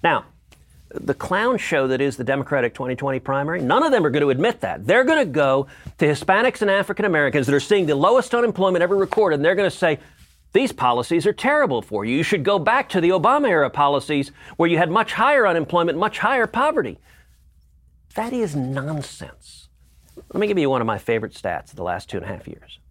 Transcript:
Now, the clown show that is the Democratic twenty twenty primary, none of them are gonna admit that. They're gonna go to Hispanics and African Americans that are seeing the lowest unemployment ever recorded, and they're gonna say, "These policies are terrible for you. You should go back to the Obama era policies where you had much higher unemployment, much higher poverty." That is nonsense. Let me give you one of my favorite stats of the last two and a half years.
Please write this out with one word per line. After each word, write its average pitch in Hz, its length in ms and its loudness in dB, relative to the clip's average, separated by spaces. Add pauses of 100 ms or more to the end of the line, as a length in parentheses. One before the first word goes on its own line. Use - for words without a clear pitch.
Now, 156 220 2 (640)
the - 240 -6
clown 220 440 -2
show 135 300 0
that 131 140 0
is 139 160 -2
the 127 80 -8
Democratic 131 480 -2
twenty 127 220 -6
twenty 135 240 -4
primary, 143 420 -4
none 170 220 2
of 311 80 2
them 214 140 2
are 147 40 2
gonna 143 180 2
admit 151 340 0
that. 92 240 -6
They're 226 200 4
gonna 302 200 2
go 139 420 0 (300)
to 160 80 2
Hispanics 190 560 2
and 208 80 0
African 196 360 0
Americans 147 420 0
that 143 80 2
are 135 60 4
seeing 196 240 2
the 147 100 0
lowest 220 400 2
unemployment 190 480 2
ever 185 140 0
recorded, 196 380 2
and 143 100 -2
they're 180 100 4
gonna 190 140 0
say, 156 300 -2 (540)
"These 254 180 2
policies 123 560 0
are 208 60 0
terrible 247 480 0
for 104 240 -6
you. 120 100 -2
You 160 80 0
should 156 220 -2
go 202 120 2
back 220 320 0
to 185 120 -2
the 170 80 2
Obama 233 400 2
era 151 200 2
policies 143 640 0 (240)
where 170 140 2
you 170 80 2
had 165 120 2
much 220 220 0
higher 262 340 2
unemployment, 170 520 0
much 214 220 -4
higher 233 280 0
poverty." 247 500 -2 (1160)
That 226 160 -6
is 214 240 -2
nonsense. 139 1120 -8 (680)
Let - 60 -2
me 208 80 0
give 202 100 0
you 147 120 2
one 131 100 2
of 113 80 0
my 107 100 -2
favorite 113 360 -4
stats - 380 -8
of - 40 -20
the 90 80 -10
last 90 260 -6
two - 60 -10
and 90 100 -6
a - 40 -12
half - 180 -12
years. - 320 -20 (120)